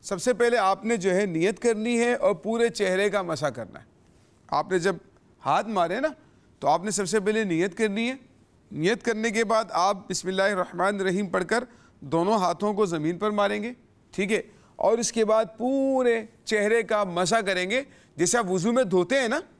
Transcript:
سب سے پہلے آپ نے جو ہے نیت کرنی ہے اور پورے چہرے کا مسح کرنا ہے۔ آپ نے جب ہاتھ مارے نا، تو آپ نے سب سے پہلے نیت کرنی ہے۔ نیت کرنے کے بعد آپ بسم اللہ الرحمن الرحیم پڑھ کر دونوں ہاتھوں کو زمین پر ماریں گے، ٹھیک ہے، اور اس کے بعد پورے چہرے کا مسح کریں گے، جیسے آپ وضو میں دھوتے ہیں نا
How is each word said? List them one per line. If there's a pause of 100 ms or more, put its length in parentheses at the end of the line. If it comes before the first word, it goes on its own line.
سب
سے
پہلے
آپ
نے
جو
ہے
نیت
کرنی
ہے
اور
پورے
چہرے
کا
مسح
کرنا
ہے۔ (640)
آپ
نے
جب (480)
ہاتھ
مارے
نا، (520)
تو
آپ
نے
سب
سے
پہلے
نیت
کرنی
ہے۔ (560)
نیت
کرنے
کے
بعد
آپ
بسم
اللہ
الرحمن
الرحیم
پڑھ
کر (380)
دونوں
ہاتھوں
کو
زمین
پر
ماریں
گے، (420)
ٹھیک
ہے، (340)
اور
اس
کے
بعد (120)
پورے (260)
چہرے
کا
مسح
کریں
گے، (360)
جیسے
آپ
وضو
میں
دھوتے
ہیں
نا (200)